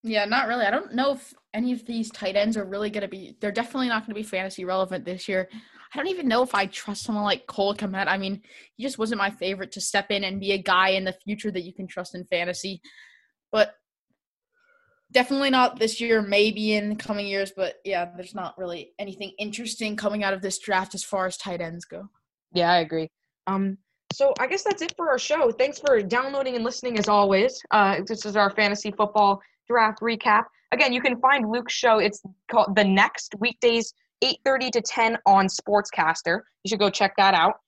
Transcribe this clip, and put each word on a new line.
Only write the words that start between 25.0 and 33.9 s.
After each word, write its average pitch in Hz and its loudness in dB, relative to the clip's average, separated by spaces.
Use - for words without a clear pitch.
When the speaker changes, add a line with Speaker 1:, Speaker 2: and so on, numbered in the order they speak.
Speaker 2:
our 254 2
show. 294 2
Thanks 277 0
for 262 4
downloading 262 -2
and 226 -4
listening 247 -4
as 208 0
always. 202 4
Uh, 196 4
this 220 -6
is 208 -2
our 202 4
fantasy 208 0
football 202 2
draft 220 2
recap. 220 2
Again, 254 2
you 247 0
can 247 0
find 262 4
Luke's 233 -4
show. 226 4
It's 208 0
called 202 4
The 208 6
Next, 196 2
weekdays, 233 0